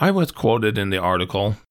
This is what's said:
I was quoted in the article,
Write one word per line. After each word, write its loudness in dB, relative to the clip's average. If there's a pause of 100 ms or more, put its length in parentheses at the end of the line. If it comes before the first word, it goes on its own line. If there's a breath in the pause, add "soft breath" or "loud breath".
I 4
was 0
quoted 0
in -2
the -2
article, -2 (140)